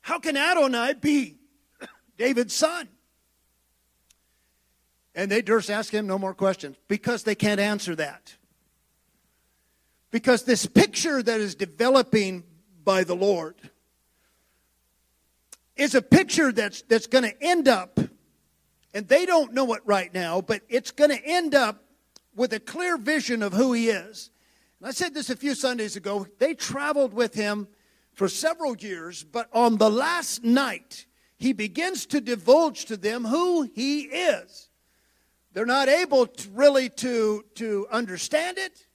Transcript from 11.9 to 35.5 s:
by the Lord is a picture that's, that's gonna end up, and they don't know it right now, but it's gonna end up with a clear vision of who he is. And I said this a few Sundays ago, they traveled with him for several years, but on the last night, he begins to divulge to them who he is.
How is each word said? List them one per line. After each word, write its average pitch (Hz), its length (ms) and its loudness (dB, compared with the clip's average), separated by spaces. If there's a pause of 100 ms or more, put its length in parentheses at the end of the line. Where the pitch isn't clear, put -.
by 190 200 2
the 180 120 -2
Lord 180 400 0 (2250)
is 277 200 -2
a 247 60 6
picture 311 500 4
that's, 208 320 -4
that's 226 240 0
gonna 240 340 2
end 320 260 2
up, 185 320 0 (960)
and 202 140 -8
they 339 180 4
don't 311 280 2
know 254 200 0
it 214 120 -6
right 190 280 0
now, 175 280 -2
but 202 260 -6
it's - 240 -2
gonna 294 320 2
end 320 300 -2
up 233 300 0 (500)
with 226 200 -2
a 214 60 -6
clear 349 380 -4
vision 240 460 -2
of 196 100 -4
who 247 200 2
he 233 160 0
is. 202 420 -8 (480)
And - 80 -16
I 269 40 -10
said 339 220 -6
this 285 160 -8
a 254 60 -4
few 277 180 -4
Sundays 233 420 -4
ago, 196 300 -6 (140)
they 294 160 0
traveled 285 580 -2
with 220 220 -2
him 208 320 -4 (460)
for 196 140 0
several 311 500 -2
years, 170 460 -12
but 226 300 -8
on 226 240 4
the 214 140 6
last 277 520 -2
night, 233 600 0 (320)
he 254 160 0
begins 214 540 -6
to 285 140 -2
divulge 240 640 2
to 220 120 -10
them 220 280 -4
who 339 380 0 (120)
he 277 280 -4
is. 302 680 -4 (840)